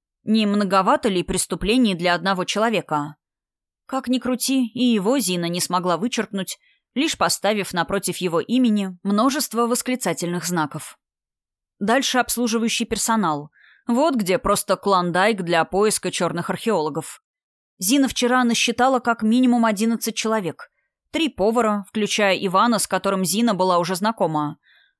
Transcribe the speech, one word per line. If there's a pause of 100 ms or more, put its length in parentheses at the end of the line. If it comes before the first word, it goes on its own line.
(220)
Не
многовато
ли
преступлений
для
одного
человека? (720)
Как
ни
крути,
и
его
Зина
не
смогла
вычеркнуть, (360)
лишь
поставив
напротив
его
имени
множество
восклицательных
знаков. (800)
Дальше
обслуживающий
персонал. (360)
Вот
где
просто
клондайк
для
поиска
чёрных
археологов. (560)
Зина
вчера
насчитала
как
минимум
одиннадцать
человек. (420)
Три
повара,
включая
Ивана,
с
которым
Зина
была
уже
знакома. (420)